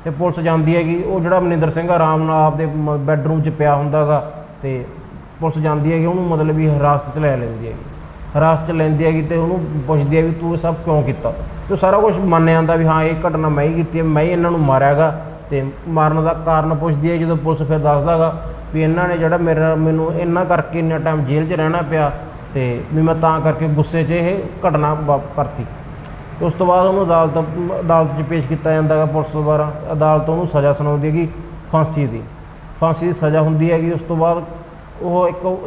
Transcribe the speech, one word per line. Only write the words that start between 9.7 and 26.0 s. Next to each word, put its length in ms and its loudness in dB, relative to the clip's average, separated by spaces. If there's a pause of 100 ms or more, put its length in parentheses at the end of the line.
ਪੁੱਛਦੀ 300 2
ਹੈ 60 6
ਵੀ 80 2
ਤੂੰ 220 -2
ਇਹ 40 0
ਸਭ 180 -2
ਕਿਉਂ 280 0
ਕੀਤਾ? 280 -2
ਤੇ 420 -8
ਉਹ 40 0
ਸਾਰਾ 240 4
ਕੁਛ 180 4
ਮੰਨ 280 4
ਜਾਂਦਾ 300 4
ਵੀ 100 2
ਹਾਂ 160 4
ਇਹ 120 0 (140)
ਘਟਨਾ 200 0
ਮੈਂ 160 2
ਹੀ 100 2
ਕੀਤੀ 240 -2
ਹੈ, 60 0
ਮੈਂ 180 2
ਹੀ 80 2
ਇਹਨਾਂ 200 2
ਨੂੰ 100 0
ਮਾਰਿਆ 340 4
ਗਾ। 260 2 (300)
ਤੇ 140 -2 (240)
ਮਾਰਨ 360 2
ਦਾ 80 2
ਕਾਰਨ 420 0
ਪੁੱਛਦੀ 360 0
ਹੈ, 60 0
ਜਦੋਂ 200 0
ਪੁਲਿਸ 260 -2
ਫਿਰ 160 0
ਦੱਸਦਾ 400 2
ਗਾ 240 0 (320)
ਵੀ 80 0
ਇਹਨਾਂ 260 2
ਨੇ 100 0
ਜਿਹੜਾ 180 2
ਮੇਰਾ, 380 2
ਮੈਨੂੰ 400 0
ਇਹਨਾਂ 300 0
ਕਰਕੇ 340 0
ਇੰਨਾ 200 0
ਟਾਈਮ 260 0
ਜੇਲ੍ਹ 240 0
'ਚ 40 -2
ਰਹਿਣਾ 300 0
ਪਿਆ, 280 0 (440)
ਤੇ 280 -2 (100)
ਵੀ 100 2
ਮੈਂ 120 4
ਤਾਂ 260 2
ਕਰਕੇ 280 0
ਗੁੱਸੇ 340 0
'ਚ 80 -2
ਇਹ 280 0 (300)
ਘਟਨਾ 260 0
ਵਾਪ-, 420 -2
ਕਰਤੀ। 280 -4 (760)